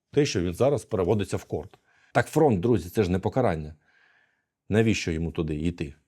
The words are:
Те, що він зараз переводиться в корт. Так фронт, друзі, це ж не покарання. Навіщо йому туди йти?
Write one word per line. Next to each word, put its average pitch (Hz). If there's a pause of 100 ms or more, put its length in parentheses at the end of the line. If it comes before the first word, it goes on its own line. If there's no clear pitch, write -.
(100)
Те, 143
що 104
він 87
зараз 135
переводиться 98
в -
корт. - (360)
Так 120
фронт, 143
друзі, 95
це 107
ж 87
не 92
покарання. 90 (960)
Навіщо 110
йому 80
туди 78
йти? 78 (140)